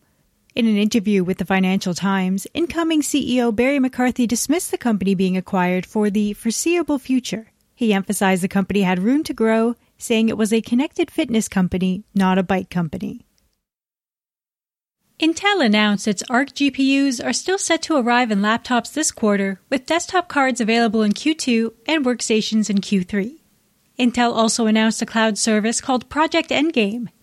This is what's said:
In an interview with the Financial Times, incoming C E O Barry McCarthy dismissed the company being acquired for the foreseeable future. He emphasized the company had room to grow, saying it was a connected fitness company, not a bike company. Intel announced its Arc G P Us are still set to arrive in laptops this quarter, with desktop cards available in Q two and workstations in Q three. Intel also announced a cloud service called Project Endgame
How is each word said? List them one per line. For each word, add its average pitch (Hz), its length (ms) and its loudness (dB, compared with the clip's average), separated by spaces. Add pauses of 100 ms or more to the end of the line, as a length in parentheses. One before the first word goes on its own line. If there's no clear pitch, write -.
(540)
In 226 140 0
an 214 100 2
interview 208 460 2
with 185 140 -2
the 190 80 -4
Financial 190 480 0
Times, 190 600 -2
incoming 330 480 0
C 269 360 0
E 254 40 2
O 240 100 2
Barry 254 280 2
McCarthy 254 480 0
dismissed 277 440 -2
the 359 60 -4
company 196 380 0
being 185 220 0
acquired 180 480 -2
for 214 240 -2
the 208 240 0
foreseeable 302 680 -2
future. 240 520 -4 (240)
He 220 180 0
emphasized 190 500 0
the 190 40 -2
company 196 340 0
had 185 180 2
room 254 240 2
to 302 100 -8
grow, 226 420 0 (220)
saying 226 300 0
it 214 100 -2
was 208 140 0
a 226 100 2
connected 277 480 -2
fitness 240 380 0
company, 185 560 0 (100)
not 185 240 2
a 190 60 2
bike 190 260 -2
company. 175 560 -6 (1900)
Intel 330 440 0
announced 214 440 2
its 208 220 -2
Arc 262 240 0
G 285 180 0
P 277 360 2
Us 247 120 -4
are 254 140 -4
still 370 240 -2
set 330 260 -2
to 320 120 -2
arrive 240 360 0
in 196 100 0
laptops 226 520 -2
this 302 180 -2
quarter, 196 580 -2
with - 160 -4
desktop 349 420 -2
cards 262 320 0
available 226 440 2
in 208 100 2
Q 311 200 0
two 226 400 0 (140)
and 302 180 0
workstations 220 640 0
in 202 120 2
Q 190 220 0
three. 208 380 -6 (580)
Intel 240 320 2
also 226 360 0
announced 220 340 2
a 226 60 -4
cloud 220 320 0
service 214 420 0
called 254 260 -2
Project 320 420 0
Endgame 240 580 0 (160)